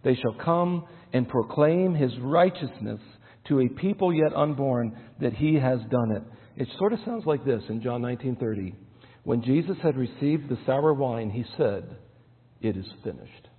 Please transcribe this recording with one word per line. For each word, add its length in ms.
"They 140
shall 180
come 400
and 160
proclaim 640
his 240
righteousness 800
to 140
a 80
people 440
yet 220
unborn, 640
that 140
he 200
has 240
done 220
it." 140
It 60
sort 140
of 120
sounds 220
like 180
this 240
in 120
John 220
nineteen 320
thirty. 400
When 180
Jesus 440
had 120
received 520
the 180
sour 260
wine, 380
he 140
said, 400
"It 160
is 100
finished." 540